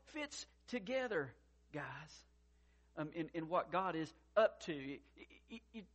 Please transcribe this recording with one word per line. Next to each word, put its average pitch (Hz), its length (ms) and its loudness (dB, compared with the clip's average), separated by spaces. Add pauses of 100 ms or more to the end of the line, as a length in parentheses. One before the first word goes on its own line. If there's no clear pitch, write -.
fits - 380 -6 (220)
together, 214 680 0 (400)
guys, 143 120 -4 (1120)
um, 151 160 -2
in, 160 180 -4
in 165 160 -2
what 170 220 2
God 180 240 2
is 160 180 -2 (240)
up 220 280 8
to. 175 80 -2
It, 135 280 -4 (480)
it, 226 140 -12 (100)
it, 220 120 -10 (100)